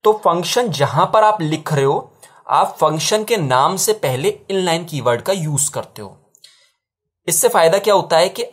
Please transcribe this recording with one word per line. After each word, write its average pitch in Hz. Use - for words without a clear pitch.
तो 208
फंक्शन 180
जहां 139
पर 220
आप 214
लिख 156
रहे 139
हो, 147
आप 165
फंक्शन 160
के 226
नाम 143
से 214
पहले 151
इनलाइन 175
कीवर्ड 139
का 190
यूज़ 156
करते 110
हो। 98
इससे 175
फायदा 185
क्या 208
होता 165
है 180
कि 233